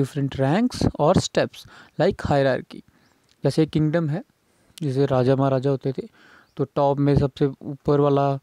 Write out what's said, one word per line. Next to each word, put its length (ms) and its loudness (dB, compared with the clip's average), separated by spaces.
different 400 -2
ranks 460 0
or 140 4
steps 440 -2
like 160 0
hierarchy। 640 -2
जैसे 220 2
किंगडम 420 0
है, 160 -4
जैसे 240 0
राजा 300 2
महाराजा 340 0
होते 220 -4
थे, 100 -8
तो 80 -2
टॉप 340 0
में 200 4
सबसे 280 -2
ऊपर 540 -2
वाला, 420 2